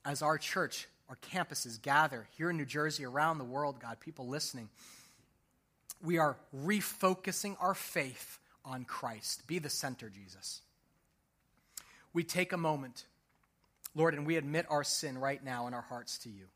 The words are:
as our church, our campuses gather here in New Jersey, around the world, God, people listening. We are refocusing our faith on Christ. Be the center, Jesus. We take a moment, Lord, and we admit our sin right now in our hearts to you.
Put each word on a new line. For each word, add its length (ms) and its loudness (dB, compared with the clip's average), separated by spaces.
as 180 -2
our 160 4
church, 480 -2
our 80 -14
campuses 640 -6
gather 500 8
here 180 0
in 60 2
New 80 0
Jersey, 400 0
around 340 4
the 60 -4
world, 360 -2
God, 180 -10
people 300 -10
listening. 420 -6
We 180 2
are 200 4
refocusing 1040 0
our 140 2
faith 640 -6
on 200 -8
Christ. 640 -6
Be 120 -2
the 100 -4
center, 400 -4
Jesus. 540 -14
We 120 2
take 280 0
a 40 0
moment, 480 -2
Lord, 200 4
and 120 -4
we 100 2
admit 340 0
our 140 2
sin 340 -2
right 240 -2
now 240 -4
in 80 -6
our 80 -6
hearts 360 -8
to 120 -14
you. 240 -16